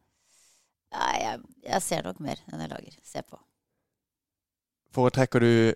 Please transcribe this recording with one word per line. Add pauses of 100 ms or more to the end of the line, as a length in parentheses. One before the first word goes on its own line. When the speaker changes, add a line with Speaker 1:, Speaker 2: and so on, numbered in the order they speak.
(920)
Speaker 1:
nei,
jeg, (240)
jeg
ser
nok
mer (120)
enn
jeg
lager.
Se
på. (1500)
Speaker 2:
Foretrekker
du